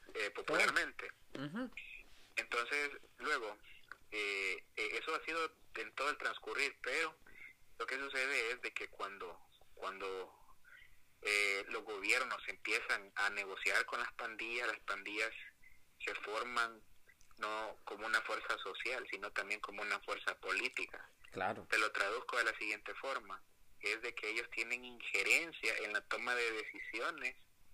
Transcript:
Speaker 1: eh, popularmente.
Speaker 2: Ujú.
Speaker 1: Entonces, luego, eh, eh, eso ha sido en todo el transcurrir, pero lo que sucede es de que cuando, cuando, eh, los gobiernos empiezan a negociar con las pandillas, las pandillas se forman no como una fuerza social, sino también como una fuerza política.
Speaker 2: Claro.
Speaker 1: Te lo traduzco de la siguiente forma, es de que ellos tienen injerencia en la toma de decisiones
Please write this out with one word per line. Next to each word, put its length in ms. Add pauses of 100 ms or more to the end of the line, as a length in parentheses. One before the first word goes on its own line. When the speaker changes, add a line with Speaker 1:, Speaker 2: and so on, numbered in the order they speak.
(140)
Speaker 1:
eh, 160
popularmente. 800 (240)
Speaker 2:
Ujú. 380 (640)
Speaker 1:
Entonces, 560 (260)
luego, 400 (540)
eh, 520 (120)
eh, 260
eso 140
ha 100
sido 260 (240)
en 200
todo 160
el 60
transcurrir, 640
pero 360 (600)
lo 80
que 100
sucede 540
es 100
de 120
que 160
cuando, 500 (340)
cuando, 580 (880)
eh, 480
los 140
gobiernos 540 (100)
empiezan 680
a 160
negociar 540
con 140
las 140
pandillas, 540
las 140
pandillas 500 (720)
se 80
forman 680 (560)
no 480
como 200
una 160
fuerza 380
social, 500
sino 220
también 300
como 200
una 200
fuerza 380
política. 680 (220)
Speaker 2:
Claro. 400
Speaker 1:
Te 80
lo 120
traduzco 460
de 60
la 140
siguiente 380
forma, 460 (380)
es 220
de 120
que 160
ellos 220
tienen 320
injerencia 920
en 160
la 80
toma 340
de 160
decisiones 840 (380)